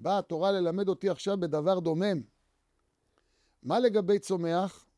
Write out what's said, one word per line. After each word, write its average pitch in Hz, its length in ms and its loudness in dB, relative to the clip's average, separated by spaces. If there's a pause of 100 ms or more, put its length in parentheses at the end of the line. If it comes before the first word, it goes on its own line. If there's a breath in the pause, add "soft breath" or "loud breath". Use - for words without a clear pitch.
באה 185 160 0
התורה 180 340 0
ללמד 185 360 0
אותי 190 200 -2
עכשיו 196 320 -2
בדבר 165 400 0
דומם. 165 420 0 (1400)
מה - 160 0
לגבי 208 400 2
צומח? 180 680 -2 (120)